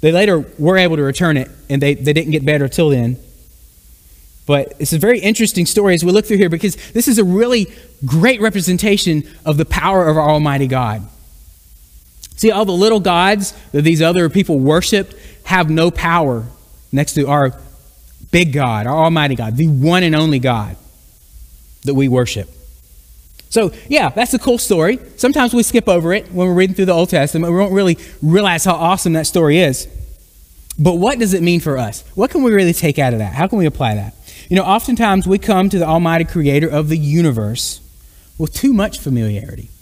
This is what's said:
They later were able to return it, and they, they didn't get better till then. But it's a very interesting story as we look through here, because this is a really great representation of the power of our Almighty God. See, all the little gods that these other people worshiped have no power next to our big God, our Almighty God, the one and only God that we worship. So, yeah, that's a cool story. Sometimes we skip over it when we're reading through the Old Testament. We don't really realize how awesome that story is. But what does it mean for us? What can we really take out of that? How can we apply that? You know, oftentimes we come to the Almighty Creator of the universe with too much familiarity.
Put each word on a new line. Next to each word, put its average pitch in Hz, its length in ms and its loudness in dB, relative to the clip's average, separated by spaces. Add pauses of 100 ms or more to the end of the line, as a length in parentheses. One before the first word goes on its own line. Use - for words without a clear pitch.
They 160 120 4
later 180 320 2 (140)
were 175 180 2
able 175 200 2
to 147 60 0
return 147 340 0
it, 131 140 -4 (180)
and 139 140 0
they, 143 120 2
they 139 180 -2
didn't 156 180 0
get 151 140 -2
better 143 240 0
till 151 220 0
then. 123 280 0 (1300)
But 143 320 -2
it's 147 140 -4
a 160 60 0
very 214 200 2
interesting 196 480 0
story 202 280 2
as 165 100 -2
we 180 80 2
look 208 120 4
through 208 140 0
here, 190 100 4
because 170 280 -2 (160)
this 240 160 -2
is 226 100 2
a 214 60 4
really 214 420 0 (400)
great 175 340 2
representation 185 840 0 (200)
of 151 120 0
the 160 80 2
power 180 440 0
of 156 80 2
our 151 120 2
Almighty 143 400 2
God. 113 380 -4 (1300)
See, 220 140 2
all 208 140 0
the 190 80 -4
little 208 280 2
gods 190 520 0 (200)
that 147 100 0
these 156 180 2
other 170 300 2
people 180 280 0
worshiped 175 560 0 (300)
have 185 240 0
no 160 220 2
power 156 560 -2 (460)
next 143 220 -2
to 147 120 0
our 139 320 0 (720)
big 170 220 2
God, 117 340 -2
our 156 180 0
Almighty 156 300 2
God, 113 220 -4
the 160 100 2
one 160 380 2
and 160 100 2
only 151 240 0
God 117 380 -2 (1080)
that 139 100 -2
we 135 120 2
worship. 123 420 -2 (1000)
So, 208 220 0 (160)
yeah, 254 220 0
that's 226 240 -2
a 247 40 0
cool 240 200 0
story. 196 400 0 (180)
Sometimes 254 380 0
we 240 80 2
skip - 260 0
over 175 240 2
it 208 200 -4
when 180 160 0
we're 180 60 0
reading 185 220 2
through 190 100 0
the 185 60 2
Old 170 160 2
Testament. 165 440 -2
We 175 60 0
don't 196 140 0
really 190 240 2 (240)
realize 175 440 2
how 180 100 2
awesome 165 400 0
that 156 120 -2
story 160 320 2
is. 143 300 0 (920)
But 170 160 2
what 226 240 0
does 202 160 0
it 175 80 0
mean 170 180 2
for 143 180 -4
us? 110 260 -6 (100)
What 226 160 0
can 311 120 -2
we 240 100 2
really 190 200 2
take 156 260 -2
out 131 140 0
of 113 80 -2
that? 101 120 -6
How 151 140 -2
can 220 120 -2
we 175 80 2
apply 131 280 -2
that? 104 200 -8 (340)
You 185 80 0
know, 190 80 2
oftentimes 214 600 0
we 196 120 2
come 196 320 0
to 196 80 0
the 170 80 0
Almighty 165 380 0
Creator 151 440 0
of 151 200 -2
the 160 100 0
universe 143 840 -2 (560)
with 151 160 -6
too 277 200 0
much 214 280 -2
familiarity. 110 720 -6 (120)